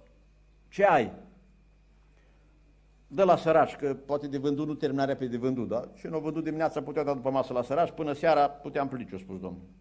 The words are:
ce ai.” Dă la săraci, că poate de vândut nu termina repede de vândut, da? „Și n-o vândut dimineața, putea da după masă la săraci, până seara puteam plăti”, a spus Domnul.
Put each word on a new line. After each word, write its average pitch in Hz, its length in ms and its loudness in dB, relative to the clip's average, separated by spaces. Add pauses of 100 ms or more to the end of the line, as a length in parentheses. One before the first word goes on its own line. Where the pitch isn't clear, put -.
(680)
ce 196 160 2
ai.” 135 280 4 (1900)
Dă 180 180 2
la 170 120 8
săraci, 160 400 4
că 139 180 -2
poate 147 320 -4
de 139 120 -4
vândut 143 280 0
nu 151 80 -4
termina 139 300 0
repede 135 260 -2
de 120 60 -4
vândut, 123 320 -2
da? 117 260 -4
„Și - 120 -16
n-o 160 140 -4
vândut 156 240 -4
dimineața, 156 380 -2
putea 147 220 -4
da 139 100 0
după 131 160 -2
masă 131 220 -2
la 123 100 0
săraci, 147 280 0
până 151 220 -6
seara 147 360 4
puteam 139 400 -6
plăti”, 117 260 -8
a 92 40 -8
spus 95 220 -10
Domnul. 87 220 -10 (180)